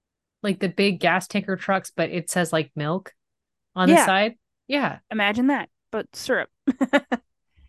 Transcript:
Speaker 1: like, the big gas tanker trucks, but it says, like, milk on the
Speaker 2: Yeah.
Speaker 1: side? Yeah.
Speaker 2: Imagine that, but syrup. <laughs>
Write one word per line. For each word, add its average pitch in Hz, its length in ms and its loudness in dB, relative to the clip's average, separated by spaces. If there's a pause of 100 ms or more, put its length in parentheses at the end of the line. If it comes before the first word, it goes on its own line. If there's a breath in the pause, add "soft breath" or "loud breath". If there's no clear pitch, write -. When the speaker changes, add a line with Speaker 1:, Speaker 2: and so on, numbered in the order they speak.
(420)
Speaker 1:
like, 196 160 -2
the 196 100 -2
big 190 300 0
gas 180 300 0
tanker 196 260 -4
trucks, 190 400 -4
but 165 160 -2
it 170 180 -6
says, 175 240 0
like, 160 220 -2
milk 156 400 -6 (640)
on 185 120 4
the 311 60 8
Speaker 2:
Yeah. 285 120 6
Speaker 1:
side? 202 280 2 (320)
Yeah. 262 320 -2 (140)
Speaker 2:
Imagine 214 360 0
that, 269 200 -2 (240)
but 208 140 -6 (100)
syrup. - 340 -4 (160)
<laughs> - 560 0 (460)